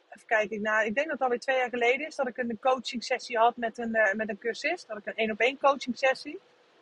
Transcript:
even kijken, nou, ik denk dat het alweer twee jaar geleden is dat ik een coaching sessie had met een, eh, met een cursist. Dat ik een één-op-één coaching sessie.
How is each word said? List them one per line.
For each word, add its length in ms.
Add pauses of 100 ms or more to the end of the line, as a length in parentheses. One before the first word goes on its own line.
(100)
even 160
kijken, 340
nou, 260
ik 80
denk 120
dat 80
het 80
alweer 180
twee 160
jaar 120
geleden 380
is 100
dat 120
ik 80
een 240
coaching 440
sessie 340
had 180
met 220
een, 160
eh, 200
met 140
een 100
cursist. 500
Dat 100
ik 80
een 100
één-op-één 420
coaching 400
sessie. 420 (420)